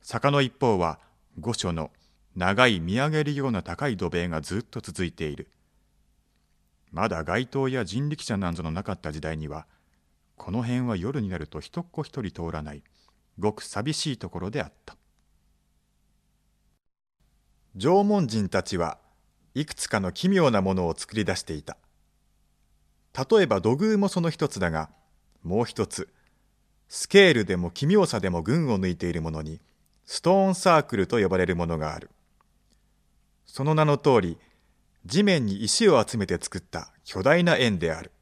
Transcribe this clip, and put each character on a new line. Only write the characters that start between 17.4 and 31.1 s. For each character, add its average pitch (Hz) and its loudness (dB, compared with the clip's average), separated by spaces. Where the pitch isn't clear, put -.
縄 160 4
文 202 2
人 107 0
た 92 0
ち - -4
は 85 -2
い 147 -4
く - -14
つ - -10
か 110 -2
の 92 -4
奇 - -2
妙 180 4
な 104 2
も 95 0
の 92 0
を 80 0
作 - -14
り 107 0
出 92 -2
し - -8
て 80 -8
い 73 -10
た。 - -14
例 220 8
え 170 4
ば 107 4
土 110 4
偶 214 2
も 196 4
そ 180 -2
の 170 0
一 156 -2
つ - -6
だ 85 0
が、 80 -4
も 95 -2
う - 2
一 110 -4
つ、 - -10
ス - -10
ケ 196 10
ー 147 6
ル 113 2
で 92 0
も 87 -2
奇 - -4
妙 190 6
さ 117 -2
で 95 -2
も 87 0
群 143 0
を 104 2
抜 95 0
い 90 -2
て 87 -4
い 87 -2
る 82 -4
も 80 -4
の 78 -6
に、 78 -12
ス - -10
ト 170 2
ー 190 4
ン 185 0
サ 175 4
ー 143 4
ク - -4
ル 95 2
と 120 0